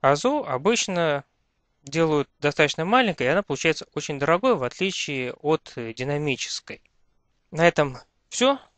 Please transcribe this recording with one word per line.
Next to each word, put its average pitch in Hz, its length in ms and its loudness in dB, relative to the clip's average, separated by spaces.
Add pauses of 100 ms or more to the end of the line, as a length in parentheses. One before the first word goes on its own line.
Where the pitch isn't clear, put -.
азу 190 460 2
обычно 160 760 -2 (580)
делают 151 480 2 (100)
достаточно 147 460 2
маленькой, 214 400 2
и 127 40 2
она 185 120 2
получается - 520 -2
очень 147 240 -6
дорогой, 175 380 2
в 135 60 -4
отличие 131 720 -4
от, - 420 -2
э, 113 160 -8
динамической. 139 880 -6 (720)
На 165 180 2
этом 143 300 0 (320)
всё. 269 280 2 (200)